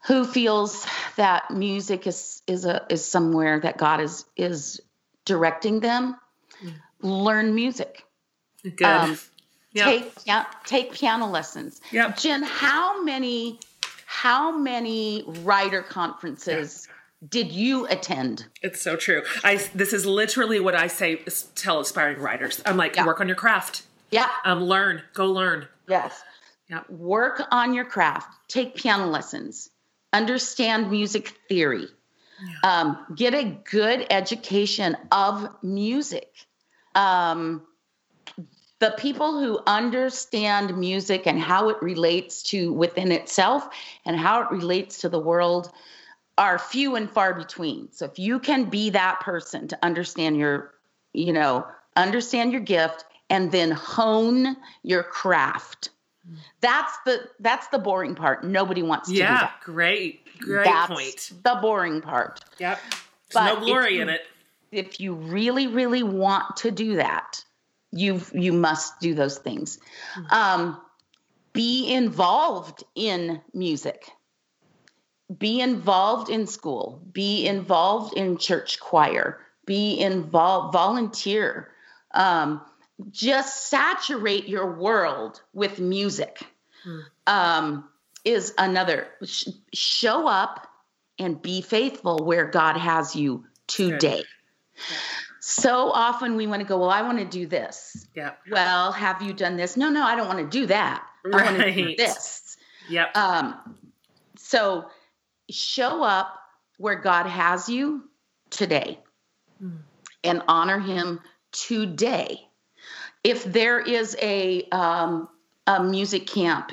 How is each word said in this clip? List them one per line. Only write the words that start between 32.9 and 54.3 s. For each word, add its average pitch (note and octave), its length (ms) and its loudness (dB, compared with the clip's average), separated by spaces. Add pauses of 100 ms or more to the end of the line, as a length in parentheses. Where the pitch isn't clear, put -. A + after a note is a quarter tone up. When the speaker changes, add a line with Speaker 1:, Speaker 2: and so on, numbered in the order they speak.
Speaker 1:
get A#3+ 180 2
a C#4+ 80 2 (220)
good A3 460 2
education G3 840 0 (140)
of G3+ 380 2 (160)
music. G#3 680 -4 (640)
Um, E3+ 720 2 (1120)
the G#3+ 180 4
people C#4+ 420 -2
who A#3 260 -2
understand G#3 1120 0
music F#3 500 0
and D3+ 140 2
how F#3 300 4
it G#3+ 120 -2
relates E3+ 640 0
to F3 280 0
within E3+ 400 2
itself G#3 540 2 (380)
and E3+ 120 -2
how G3+ 260 2
it - 80 -4
relates F#3 500 -2
to F3 80 -2
the E3 100 0
world F3 520 2 (640)
are F#3 220 4
few C4+ 380 -2
and G#3+ 140 -4
far F#3+ 240 2
between. E3 580 -8
So - 120 -8
if - 140 -12
you A#3 200 -2
can C4 320 0
be G#3 200 -2
that F#3 300 2
person E3+ 480 -8
to - 140 -10
understand E3 540 0
your, C#3+ 380 0 (380)
you E3+ 200 0
know, C#3+ 340 2 (300)
understand A#3 560 2
your B3+ 80 -2
gift E3 440 0 (260)
and F#3+ 200 2
then E3+ 200 2
hone A3+ 840 2 (260)